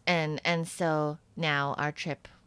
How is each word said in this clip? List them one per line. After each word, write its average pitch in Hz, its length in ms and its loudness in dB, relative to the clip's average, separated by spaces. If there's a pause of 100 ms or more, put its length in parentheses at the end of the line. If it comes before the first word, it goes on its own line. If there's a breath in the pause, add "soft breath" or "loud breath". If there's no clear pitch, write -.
And, 156 360 2
and 165 240 0
so 151 500 0 (180)
now 143 420 0
our 147 120 -2
trip, - 380 -6 (180)